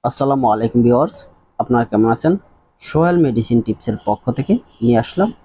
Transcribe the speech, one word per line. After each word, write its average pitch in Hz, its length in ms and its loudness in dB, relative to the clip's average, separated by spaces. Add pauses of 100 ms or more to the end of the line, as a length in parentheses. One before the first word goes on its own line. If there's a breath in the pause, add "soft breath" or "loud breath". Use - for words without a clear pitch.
আসসালামু 135 480 -2
আলাইকুম 113 300 0
ভিউয়ার্স, 120 340 2 (440)
আপনারা 117 260 0
কেমন 110 300 0
আছেন? 160 180 0 (480)
সোহেল 175 440 0
মেডিসিন 117 360 0
টিপসের 107 360 -6 (100)
পক্ষ 104 160 -4 (140)
থেকে 139 160 -2 (280)
নিয়ে 120 220 4
আসলাম 202 260 -2 (160)